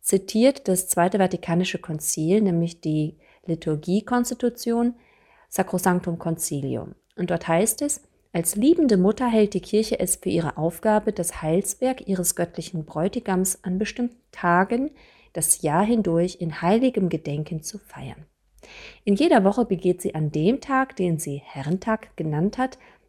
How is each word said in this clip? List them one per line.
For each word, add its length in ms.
zitiert 680
das 180
Zweite 320
Vatikanische 640
Konzil, 600
nämlich 400
die 380
Liturgiekonstitution 1500
Sacrosanctum 720
Concilium. 720
Und 160
dort 160
heißt 340
es: 200
„Als 220
liebende 420
Mutter 300
hält 280
die 60
Kirche 380
es 160
für 140
ihre 280
Aufgabe, 560
das 300
Heilswerk 640
ihres 300
göttlichen 480
Bräutigams 800
an 120
bestimmten 440
Tagen 640
das 300
Jahr 220
hindurch 560
in 220
heiligem 460
Gedenken 560
zu 140
feiern. 480
In 140
jeder 260
Woche 220
begeht 360
sie 140
an 160
dem 300
Tag, 340
den 240
sie 260
Herrentag 720
genannt 400
hat, 220